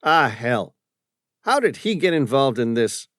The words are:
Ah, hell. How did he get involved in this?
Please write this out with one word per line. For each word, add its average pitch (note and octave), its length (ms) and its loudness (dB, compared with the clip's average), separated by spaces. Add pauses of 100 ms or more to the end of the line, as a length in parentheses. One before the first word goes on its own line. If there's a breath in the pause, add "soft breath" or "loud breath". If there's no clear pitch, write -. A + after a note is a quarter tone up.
Ah, D#3 280 2
hell. A2+ 460 -4 (680)
How B3+ 160 0
did G#3+ 180 0
he G#3+ 180 -2
get E3+ 180 0
involved C3+ 440 0
in A#2 160 -2
this? A2+ 340 -2 (120)